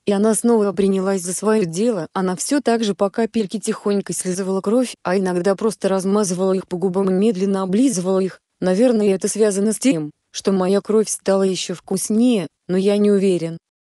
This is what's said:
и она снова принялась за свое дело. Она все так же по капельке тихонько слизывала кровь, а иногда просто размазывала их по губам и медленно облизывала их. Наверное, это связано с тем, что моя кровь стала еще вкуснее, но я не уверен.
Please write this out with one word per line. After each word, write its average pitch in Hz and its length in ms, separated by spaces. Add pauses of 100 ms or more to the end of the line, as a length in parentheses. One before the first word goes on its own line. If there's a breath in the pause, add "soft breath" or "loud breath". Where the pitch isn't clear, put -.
и 202 60
она 208 220
снова 214 380
принялась 190 480
за 175 140
свое 214 320
дело. 180 480
Она 185 220
все 285 240
так 233 240
же 202 100
по 196 160
капельке 226 480
тихонько 202 560
слизывала 185 480
кровь, 233 400
а 180 160
иногда 185 360
просто 202 340
размазывала 190 680
их 185 140
по 180 100
губам 185 320
и - 20
медленно 196 500
облизывала 190 580
их. 185 200 (200)
Наверное, 208 540
это 196 140
связано 208 440
с - 60
тем, 160 320 (200)
что - 220
моя 190 280
кровь 208 300
стала 196 320
еще 185 320
вкуснее, 214 720 (200)
но 180 120
я 202 180
не 208 140
уверен. 175 480 (260)